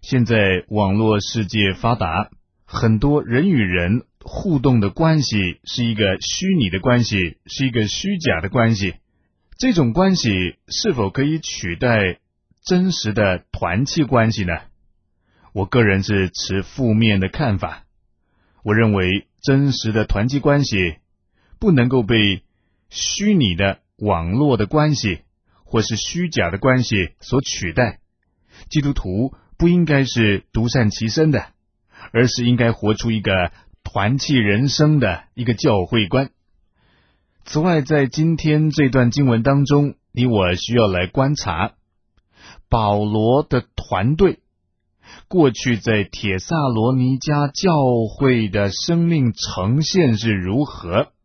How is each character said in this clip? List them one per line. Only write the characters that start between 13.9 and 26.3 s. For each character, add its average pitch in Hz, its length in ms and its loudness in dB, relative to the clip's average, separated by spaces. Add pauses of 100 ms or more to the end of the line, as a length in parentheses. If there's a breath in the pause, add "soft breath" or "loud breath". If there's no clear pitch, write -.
关 113 260 2
系 104 140 -4
呢？ 87 80 -4 (1000 soft breath)
我 95 100 -2
个 120 180 2
人 98 200 2
是 95 260 0
持 95 340 -6
负 117 300 -2
面 110 260 2
的 95 120 -2
看 113 280 -2
法。 87 260 -10 (800)
我 107 120 0
认 110 180 4
为 95 340 0 (160)
真 139 300 2
实 113 180 -6
的 107 140 0
团 104 240 -2
契 139 100 -2
关 143 260 2
系 95 320 -2 (600)
不 208 140 2
能 127 160 4
够 123 140 2
被 101 400 2 (480)
虚 - 420 -2
拟 123 220 2
的 98 240 -2 (180)
网 87 360 -2
络 131 260 2
的 104 80 -2
关 151 280 0
系 104 260 -4 (440)
或 - 160 -2
是 110 160 -2
虚 170 320 -6
假 95 220 -2